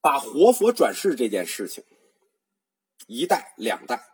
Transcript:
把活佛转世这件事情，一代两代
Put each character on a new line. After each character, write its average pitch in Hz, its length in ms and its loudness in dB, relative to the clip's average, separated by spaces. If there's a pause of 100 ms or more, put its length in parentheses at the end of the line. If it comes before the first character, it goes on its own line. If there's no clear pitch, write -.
把 - 160 2
活 202 360 4
佛 226 180 2
转 - 240 2
世 185 180 0
这 117 140 -2
件 95 180 -4
事 95 220 -10
情， - 160 -16 (1200)
一 147 220 -6
代 - 300 -2
两 - 280 -4
代 - 160 -6 (120)